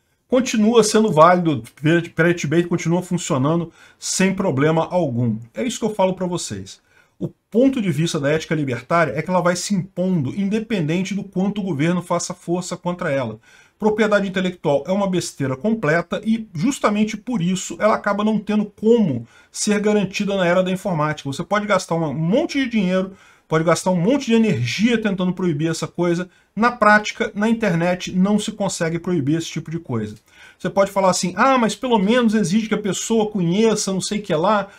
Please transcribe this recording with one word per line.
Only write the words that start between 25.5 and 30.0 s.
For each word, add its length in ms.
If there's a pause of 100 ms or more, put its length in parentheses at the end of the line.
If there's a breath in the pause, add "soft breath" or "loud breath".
essa 180
coisa. 420 (240 soft breath)
Na 200
prática, 600
na 140
internet, 640
não 260
se 140
consegue 480
proibir 380
esse 100
tipo 240
de 80
coisa. 360 (420 loud breath)